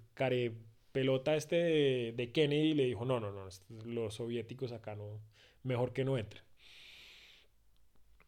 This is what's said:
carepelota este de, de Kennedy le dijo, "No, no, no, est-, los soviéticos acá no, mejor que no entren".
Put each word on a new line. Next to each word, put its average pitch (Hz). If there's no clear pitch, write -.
carepelota 131
este 151
de, 139
de 120
Kennedy 156
le 143
dijo, 120
"No, 127
no, 104
no, 98
est-, -
los 113
soviéticos 120
acá 110
no, 104
mejor 123
que 131
no 135
entren". -